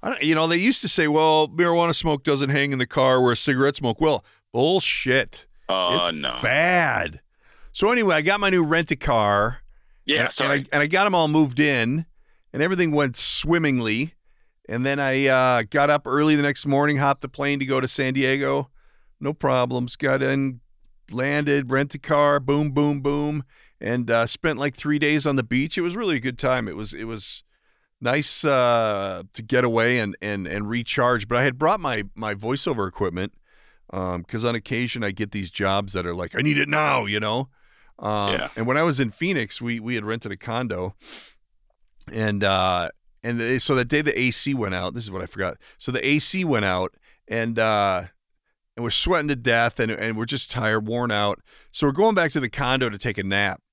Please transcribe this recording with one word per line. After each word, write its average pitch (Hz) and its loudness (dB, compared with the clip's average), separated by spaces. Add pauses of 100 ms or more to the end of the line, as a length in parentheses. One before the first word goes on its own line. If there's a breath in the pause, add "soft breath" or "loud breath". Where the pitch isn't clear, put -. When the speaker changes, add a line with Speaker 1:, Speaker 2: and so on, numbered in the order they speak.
Speaker 1:
I - -4
don't, 254 -4
you 156 4
know, 160 2
they 170 2
used 208 2
to 151 -2
say, 156 2
"Well, 156 4
marijuana 170 2
smoke 151 0
doesn't 139 2
hang 143 2
in 131 -2
the 127 0
car 131 4
where 123 6
a 113 2
cigarette 139 2
smoke 117 -2
will." 151 2 (280 soft breath)
Bullshit. 135 0 (220)
Speaker 2:
Uh, 90 2
Speaker 1:
It's 85 0
Speaker 2:
no. 65 -4
Speaker 1:
bad. 151 0 (520 soft breath)
So 214 2
anyway, 208 4
I 156 2
got 196 2
my 196 2
new 185 4
rent-a-car. 123 2 (480)
Speaker 2:
Yeah, 139 0
Speaker 1:
and, - -2
Speaker 2:
sorry. 143 0
Speaker 1:
and 135 -6
I, - 0
and 143 2
I 147 2
got 185 2
'em 196 2
all 165 4
moved 151 2
in, 139 2 (460)
and 139 -2
everything 175 2
went 143 0
swimmingly. 143 0 (540)
And 120 -4
then 139 0
I, 135 0
uh, 127 4
got 143 4
up 147 2
early 147 2
the 147 2
next 143 -2
morning, 143 2
hopped 139 0
the 139 -10
plane 143 -2
to 135 -4
go 131 0
to 127 -2
San 131 -2
Diego. 135 0 (500)
No 143 -4
problems. 123 -2
Got 135 0
in, 135 -2 (500)
landed, 143 0
rent-a-car, 143 2
boom, 143 0
boom, 147 2
boom, 147 -2 (360 soft breath)
and, 120 -2
uh, 117 4
spent, 147 -4
like, 139 -2
three 147 -2
days 147 2
on 139 2
the 131 0
beach. 123 -2
It 175 -2
was 175 -4
really 202 -2
a 120 -2
good 123 -6
time. 127 0
It 78 -8
was, 101 -10
it 90 -10
was 113 -10 (580)
nice, 135 0
uh, 113 2 (100)
to - -14
get 123 2
away 120 2
and, 104 -4
and, 98 -4
and 101 -6
recharge. 120 0
But 120 0
I 127 2
had 127 0
brought 180 2
my, 120 -4 (100)
my 107 -6
voiceover 113 -4
equipment, 92 -4 (580 soft breath)
um, 90 -6
'cause 113 -6
on 117 0
occasion 117 -4
I 101 -4
get 104 -6
these 95 -6
jobs 98 -2
that 90 -4
are 85 -4
like, 87 -8
"I 117 0
need 147 2
it 143 0
now," 147 0
you 104 -2
know? 113 -2 (500 soft breath)
Um, 104 -2
Speaker 2:
Yeah. - -4
Speaker 1:
and 113 -4
when 131 0
I 156 2
was 151 0
in 117 0
Phoenix, 156 -4
we, 117 -4
we 117 -6
had 107 -4
rented 113 -6
a - -8
condo. 104 -4 (1160 loud breath)
And, 107 -2
uh, 92 2 (320)
and 117 -4
they, 123 -2
so 139 0
that 123 0
day 151 0
the 147 0
A 127 0
C 139 -2
went 104 -2
out, 90 -4
this 120 -10
is 104 -12
what 92 -8
I 90 -10
forgot. 95 -6 (220 soft breath)
So - -8
the 123 -2
A 147 2
C 185 -2
went 123 0
out, 92 -2 (320 soft breath)
and, 113 -4
uh, 101 2 (720)
and 120 -8
we're 113 -2
sweating 156 0
to 143 0
death, 117 2
and, 113 0
and 110 -4
we're 113 -4
just 131 -6
tired, 110 0
worn 120 -2
out. 104 0 (320 soft breath)
So - 0
we're 139 4
going 208 4
back 170 2
to 151 0
the 127 -4
condo 127 0
to 101 -6
take 107 -4
a 98 -4
nap. 98 -2 (120)